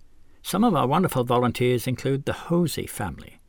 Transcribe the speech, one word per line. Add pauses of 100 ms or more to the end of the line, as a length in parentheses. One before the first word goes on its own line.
(420)
Some
of
our
wonderful
volunteers
include
the
Hosey
family,